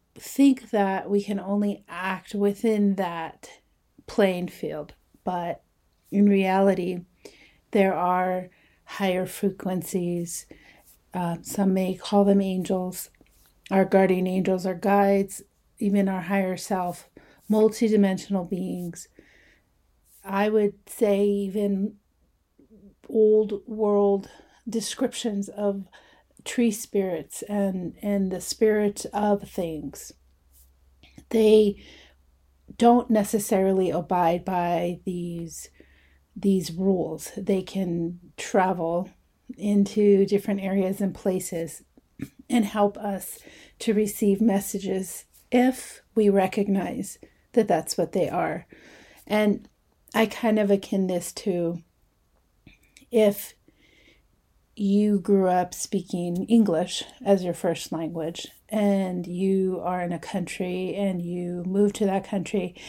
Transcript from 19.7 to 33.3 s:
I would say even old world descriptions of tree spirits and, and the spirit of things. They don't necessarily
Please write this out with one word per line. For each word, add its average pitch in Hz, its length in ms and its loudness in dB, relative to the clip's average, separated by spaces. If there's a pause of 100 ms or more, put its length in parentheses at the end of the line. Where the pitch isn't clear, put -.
I 196 220 0
would 214 280 2 (120)
say 202 380 2
even 202 680 -2 (1120)
old 214 580 4
world 202 640 0 (400)
descriptions 220 800 -4
of 202 400 -4 (560)
tree 233 260 0
spirits 190 760 -4
and, 190 520 -2
and 202 300 0
the 185 80 -6
spirit 208 720 0
of 208 380 0
things. - 640 -8 (1120)
They 214 560 4 (920)
don't 240 320 6
necessarily 196 800 2